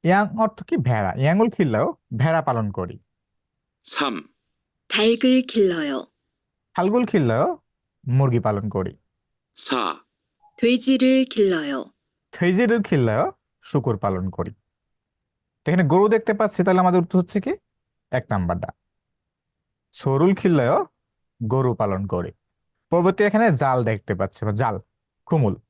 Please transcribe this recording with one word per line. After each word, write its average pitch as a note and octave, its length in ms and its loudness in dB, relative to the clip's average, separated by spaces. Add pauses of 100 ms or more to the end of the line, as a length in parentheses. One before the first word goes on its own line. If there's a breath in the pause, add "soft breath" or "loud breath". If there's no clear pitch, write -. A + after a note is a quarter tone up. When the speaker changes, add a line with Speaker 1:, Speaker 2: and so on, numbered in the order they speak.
Speaker 1:
ইয়াং G3 360 0
অর্থ A3 240 -2
কি? - 140 -4
ভেড়া। A2+ 380 0
ইয়াং을 F3+ 360 2
길러요, C#3+ 440 0 (220)
ভেড়া D#3+ 260 0
পালন A#2 280 -2
করি। F#2 280 -10 (840)
Speaker 2:
삼। C#3 280 -4 (760)
Speaker 3:
닭을 A#3 540 2
길러요. F3 640 -2 (720)
Speaker 1:
닭을 G#3 280 0
길러요, D3 520 0 (500)
মুরগি B2+ 320 2
পালন G#2+ 280 -2
করি। F#2+ 280 -6 (600)
Speaker 2:
사। G#2+ 400 -4 (680)
Speaker 3:
돼지를 C4 640 2
길러요। G#3 600 -2 (480)
Speaker 1:
돼지를 G#3 500 2
길러요, B2+ 500 0 (300)
শূকর A#2+ 340 -2
পালন F#2+ 340 -4
করি। - 200 -8 (1120)
তো D3+ 80 0
এখানে F3+ 160 2
গরু F#3+ 200 4
দেখতে A3 260 0
পাচ্ছি, G#3 300 -2
তাহলে F#3 160 4
আমাদের F3+ 220 4
উত্তর F3 160 0
হচ্ছে F3+ 220 -2
কি? E4 160 -4 (540)
এক B2+ 200 -4
নাম্বারটা। F2 380 -2 (1300)
소를 D3+ 400 2
길러요, E3+ 520 2 (560)
গরু B2+ 320 0
পালন G2+ 320 -4
করি। F2+ 260 -6 (580)
পরবর্তী F#3+ 340 2
এখানে G#3 320 2
জাল B2+ 280 0
দেখতে G#2+ 300 -4
পাচ্ছি, F#2+ 320 -6
বা G#2+ 60 -2
জাল, G#2+ 260 -2 (480)
খুমুল। A#2+ 300 0 (140)